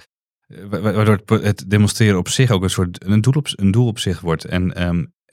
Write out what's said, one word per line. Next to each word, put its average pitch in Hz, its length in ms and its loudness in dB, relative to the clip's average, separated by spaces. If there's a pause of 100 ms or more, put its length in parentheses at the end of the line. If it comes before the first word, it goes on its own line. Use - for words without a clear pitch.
(460)
wa-, 101 340 -10
wa-, 107 120 -2
waardoor 107 220 4
het 92 100 -4
pro-, 107 180 0
het 98 280 -2
demonstreren 104 480 4
op 87 100 -4
zich 127 220 2
ook 95 120 0
een 92 80 0
soort, 90 340 -4
een 101 160 2
doel 131 140 2
op, 147 160 -2
een 98 200 0
doel 120 160 2
op 110 120 -4
zich 87 220 -4
wordt. 82 240 -4
En, 90 300 -2
ehm, 87 300 -2 (280)